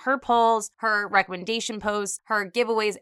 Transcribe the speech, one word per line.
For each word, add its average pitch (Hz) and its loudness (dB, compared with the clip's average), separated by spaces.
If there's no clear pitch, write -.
her 262 0
polls, 226 2
her 208 -2
recommendation 202 -2
posts, 208 -4
her 208 -2
giveaways, 214 0